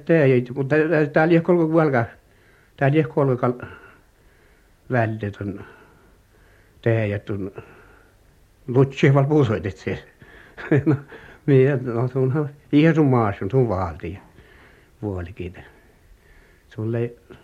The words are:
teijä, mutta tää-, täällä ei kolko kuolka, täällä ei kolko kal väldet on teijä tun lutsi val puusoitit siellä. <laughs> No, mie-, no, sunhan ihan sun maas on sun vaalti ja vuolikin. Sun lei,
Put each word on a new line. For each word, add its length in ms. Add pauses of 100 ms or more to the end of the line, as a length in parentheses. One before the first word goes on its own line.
teijä, 500
mutta 220
tää-, 300
täällä 280
ei 60
kolko 280
kuolka, 360 (720)
täällä 200
ei 80
kolko 320
kal 160 (1400)
väldet 500
on 240 (1160)
teijä 360
tun 340 (1160)
lutsi 460
val 100
puusoitit 520
siellä. 280 (640)
<laughs> 160
No, 100 (500)
mie-, 360
no, 260
sunhan 400 (240)
ihan 220
sun 120
maas 360
on 80
sun 180
vaalti 440
ja 80 (840)
vuolikin. 520 (1120)
Sun 240
lei, 260 (260)